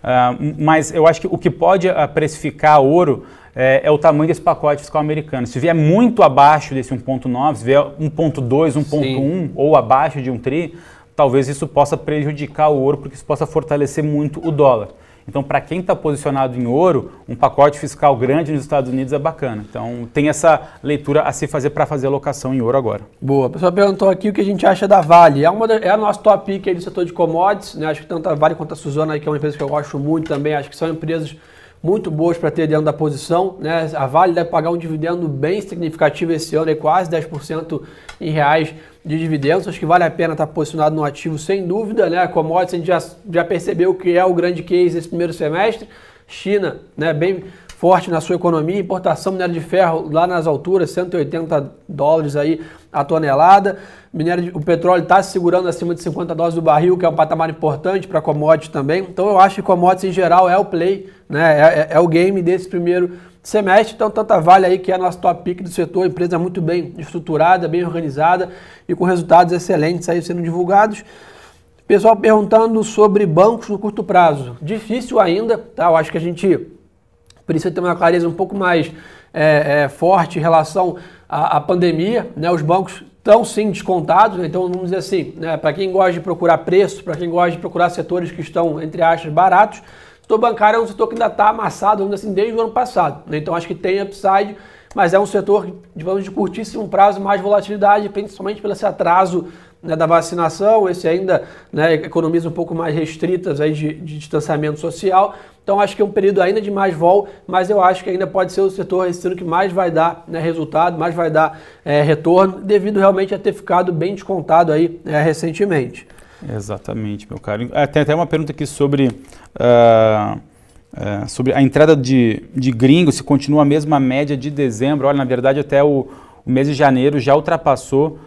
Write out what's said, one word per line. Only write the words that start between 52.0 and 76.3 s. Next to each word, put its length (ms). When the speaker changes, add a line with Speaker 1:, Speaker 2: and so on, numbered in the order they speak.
Speaker 2:
aí 260
a 100
tonelada. 760
Minério 300
de, 120
o 60
petróleo 420
tá 200
segurando 440
acima 280
de 60
cinquenta 340
dólares 180
do 80
barril, 340
que 80
é 60
um 60
patamar 340
importante 580
pra 140
commodity 480
também. 320
Então 260
eu 120
acho 160
que 80
commodities 480
em 20
geral 340
é 80
o 80
play, 460
né, 320
é, 40
é, 240
é 20
o 80
game 340
desse 280
primeiro 440
semestre. 540
Então 160
tanto 200
a 80
Vale 280
aí, 100
que 140
é 40
a 40
nossa 180
top 260
pick 200
do 60
setor, 360
empresa 320
muito 240
bem 380
estruturada, 680
bem 160
organizada 640
e 60
com 120
resultados 480
excelentes 540
aí 140
sendo 200
divulgados. 640
Pessoal 280
perguntando 680
sobre 420
bancos 440
no 100
curto 240
prazo. 580
Difícil 580
ainda, 380
tá? 280
Eu 120
acho 140
que 60
a 40
gente 460